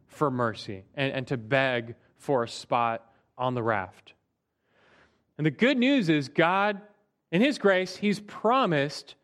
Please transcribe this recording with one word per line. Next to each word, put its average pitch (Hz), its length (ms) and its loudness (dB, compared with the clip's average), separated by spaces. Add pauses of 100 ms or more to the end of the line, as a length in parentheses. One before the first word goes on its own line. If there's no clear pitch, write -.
for 147 240 -2
mercy 113 540 -4 (100)
and, 135 180 -2
and 127 160 -6
to 139 80 -4
beg 120 580 -2 (220)
for 127 280 -2
a 113 40 -8
spot 117 560 -2 (320)
on 127 180 -2
the 120 80 -2
raft. 101 520 -4 (1200)
And 147 100 -2
the 156 40 0
good 247 260 2
news 247 320 2
is 147 200 2
God, 196 520 0 (520)
in 170 80 2
his 262 180 2
grace, 185 380 2
he's 208 240 -2
promised 185 1040 0